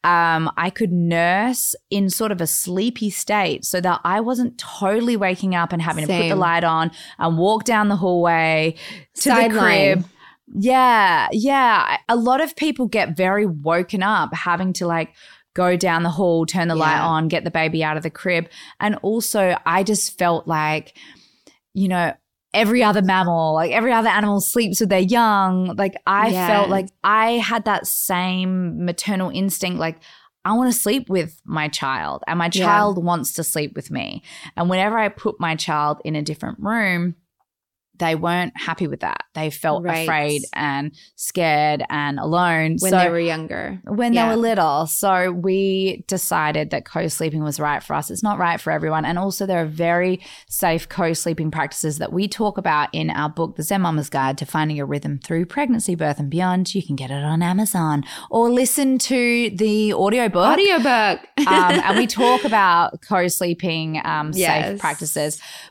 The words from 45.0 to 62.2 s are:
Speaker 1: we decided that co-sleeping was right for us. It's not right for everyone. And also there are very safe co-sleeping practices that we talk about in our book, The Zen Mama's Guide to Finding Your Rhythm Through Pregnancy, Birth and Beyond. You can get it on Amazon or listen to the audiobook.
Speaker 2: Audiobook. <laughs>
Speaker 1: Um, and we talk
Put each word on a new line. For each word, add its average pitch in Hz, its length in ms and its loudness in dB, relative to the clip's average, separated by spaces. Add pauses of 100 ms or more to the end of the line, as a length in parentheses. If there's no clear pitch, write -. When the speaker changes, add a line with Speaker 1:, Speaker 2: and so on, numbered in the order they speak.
Speaker 1:
we 190 800 -2
decided 156 640 -2
that - 140 -6
co-sleeping 160 600 -4
was 147 160 -6
right 147 200 -2
for - 140 -8
us. 151 160 -6
It's 175 120 -8
not 208 180 -2
right 170 200 -2
for 160 120 -4
everyone. 156 320 -2
And 165 120 -4
also 190 300 -4
there 175 160 0
are 160 40 -2
very 170 520 0 (300)
safe 165 400 -2
co-sleeping 165 640 -2
practices 151 460 -4
that - 140 -6
we 190 140 -2
talk 208 320 -2
about 151 340 0
in 156 180 -4
our 147 180 -4
book, 160 260 -6
The 156 80 -8
Zen 190 200 -2
Mama's 156 280 -2
Guide 135 280 0
to 151 60 -6
Finding 151 320 -2
Your 143 100 -4
Rhythm 143 360 -4
Through 170 240 -2
Pregnancy, 233 480 -2
Birth 147 240 -2
and 143 100 -4
Beyond. 180 460 0
You 190 80 -2
can 143 140 -4
get 131 160 -8
it 143 100 -4
on 160 220 0
Amazon 170 580 0 (260)
or 233 220 2
listen 262 480 2
to 240 560 2
the 214 400 2
audiobook. 220 640 2
Speaker 2:
Audiobook. 247 640 4 (160)
<laughs> 285 100 2
Speaker 1:
Um, 185 260 6 (120)
and 196 140 2
we 247 80 2
talk 247 380 2